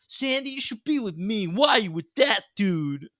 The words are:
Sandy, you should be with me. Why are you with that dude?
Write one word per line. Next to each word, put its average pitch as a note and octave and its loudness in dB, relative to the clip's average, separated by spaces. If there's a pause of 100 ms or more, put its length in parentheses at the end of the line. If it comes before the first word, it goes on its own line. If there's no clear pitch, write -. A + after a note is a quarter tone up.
Sandy, C4+ -2
you C4+ -8
should B3 -6
be D4+ 0
with G3+ -4
me. G3 -2
Why A#3 2
are C4+ 4
you G3+ 0
with D#3+ -8
that C4 2 (140)
dude? D#3 0 (100)